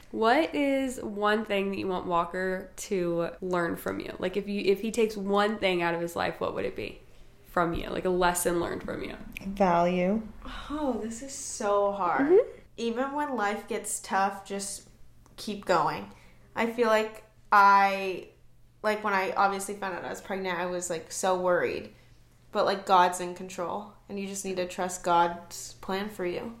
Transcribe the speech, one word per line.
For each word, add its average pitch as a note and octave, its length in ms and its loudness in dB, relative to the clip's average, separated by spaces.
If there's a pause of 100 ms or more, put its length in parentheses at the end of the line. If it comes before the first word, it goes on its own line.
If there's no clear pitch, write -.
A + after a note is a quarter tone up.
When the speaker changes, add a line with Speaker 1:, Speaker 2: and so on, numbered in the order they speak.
(100)
Speaker 1:
What A#3+ 440 4
is C4+ 480 0
one G#3 420 0
thing G3 260 0
that G3 60 -4
you G#3 100 -4
want F#3 200 -2
Walker F#3 640 -2 (180)
to E3+ 400 0 (140)
learn F3+ 340 -2
from - 240 -6
you? - 180 -10
Like, F#3+ 200 -2
if G3 100 -6
you, G3+ 160 -2
if G3 160 4
he A3+ 100 -4
takes A3 280 0
one G3+ 400 2
thing F3+ 240 2
out E3+ 120 2
of E3+ 60 -2
his E3+ 160 -4
life, E3+ 240 -2
what F2 140 -2
would G2+ 100 -4
it - 100 -4
be - 280 -10 (500)
from E3+ 220 2
you? - 140 -6
Like, - 160 -4
a F#3 60 2
lesson F3 500 2
learned - 220 -4
from - 220 -8
you. - 100 -10 (320)
Speaker 2:
Value. F3+ 760 4 (480)
Speaker 3:
Oh, C#4 320 -2
this A3+ 200 -8
is C4+ 100 -12
so G3+ 600 0
hard. G3+ 340 0
Speaker 2:
Mm-hmm. F4 100 8 (400)
Speaker 3:
Even A#3+ 360 -2
when C#4+ 240 -2
life G#3+ 300 -2
gets - 340 -6
tough, G3 440 0
just - 440 -8 (480)
keep G3+ 280 -8
going. E3 420 2 (480)
I A3+ 120 0
feel A#3 220 0
like A3 360 2 (280)
I, G3 760 6 (540)
like, G#3+ 200 0
when G#3 120 0
I F#3+ 220 0
obviously G3 380 0
found F#3+ 220 -6
out D#3 80 -10
I - 60 -6
was F#3+ 100 -10
pregnant, F#3 380 -4
I F3+ 80 -2
was, F3+ 240 -4
like, E3 200 -6
so F#3 280 0
worried. D3+ 520 0 (600)
But, G#3 140 2
like, G3 200 -2
God's F3+ 340 6
in F3+ 140 -6
control, F#3 580 -6 (160)
and G3+ 100 -8
you G3 100 -6
just G3 160 -8
need F#3 120 -4
to F3+ 100 -2
trust F3+ 360 -6
God's F3 800 0
plan G3 280 -4
for G3 160 -6
you. G#3 360 -6